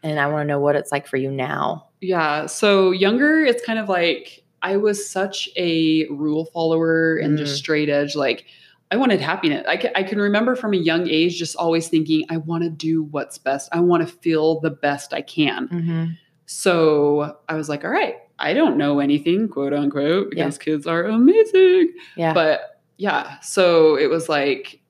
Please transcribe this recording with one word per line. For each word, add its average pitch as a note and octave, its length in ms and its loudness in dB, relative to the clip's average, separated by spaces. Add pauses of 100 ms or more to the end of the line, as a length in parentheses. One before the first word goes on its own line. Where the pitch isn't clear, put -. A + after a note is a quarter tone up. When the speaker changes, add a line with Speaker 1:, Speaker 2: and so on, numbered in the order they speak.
Speaker 1:
And D3+ 160 -4
I C#3+ 80 2
wanna D3 200 -2
know C#3+ 120 0
what C#3+ 160 2
it's - 160 -4
like C#3+ 160 -4
for - 120 -6
you C3+ 120 -2
now. C#3+ 560 -4 (140)
Speaker 2:
Yeah. D#3 460 -2
So G3 440 2
younger, A#3 540 2
it's A#3+ 200 0
kind A3+ 140 -4
of G#3 100 -6
like F3 540 -2 (180)
I F#3+ 160 -2
was G#3 320 0
such G3 480 -6
a D#3+ 520 0
rule D3+ 380 -4
follower D#3+ 720 0
and D3+ 220 0
just C#3+ 160 -4
Speaker 1:
Mm. C#3 40 -6
Speaker 2:
straight D3+ 300 -2
edge. C#3+ 280 -2
Like, C3+ 280 -2 (460)
I G3 60 -2
wanted A#3+ 240 2
happiness. D#3+ 480 -2
I E3+ 80 0
ca-, - 180 -4
I F#3+ 80 0
can G3+ 160 -4
remember G#3+ 380 0
from A3+ 160 -4
a F#3+ 60 2
young E3+ 300 0
age E3+ 300 0
just E3+ 160 -8
always E3 340 0
thinking, D#3 400 0
"I E3 100 -4
wanna E3 320 -4
do D#3+ 340 -2
what's D3 340 -10
best. C#3 340 -4
I E3+ 80 0
wanna E3+ 260 4
feel D#3+ 540 0
the D#3+ 100 -2
best C#3+ 440 -4
I D3 60 -4
can." - 480 -4
Speaker 1:
Mm-hmm. E3 360 -2 (420)
Speaker 2:
So D3+ 880 2 (120)
I D#3+ 80 -4
was D3+ 120 -6
like, D3 160 -6
"All F3+ 60 -6
right, G#4+ 260 -2 (220)
I D#3 160 -2
don't D4 220 2
know C#3+ 240 0
anything," D#3 480 0
quote C#3 240 -4
unquote, D3 640 0
Speaker 1:
Yeah. E3+ 80 -2
Speaker 2:
because D#3 140 -6
kids D#3 280 -4
are E3+ 180 -2
amazing. F4+ 880 4 (240)
Speaker 1:
Yeah. E3 180 0
Speaker 2:
But - 460 0 (160)
yeah, F3+ 440 -4
so E3 580 4
it C#3+ 100 2
was D#3+ 200 -2
like C#3+ 600 -2